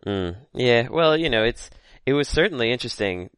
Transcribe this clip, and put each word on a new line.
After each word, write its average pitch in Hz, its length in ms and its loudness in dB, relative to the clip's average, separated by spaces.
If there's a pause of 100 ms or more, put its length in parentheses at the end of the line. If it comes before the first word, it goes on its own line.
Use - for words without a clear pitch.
Mm. 95 300 -2 (160)
Yeah, 120 360 2
well, 156 260 2
you 160 140 0
know, 113 140 2
it's, - 260 -2 (380)
it 135 60 4
was 143 140 0
certainly 143 440 0
interesting 101 680 -4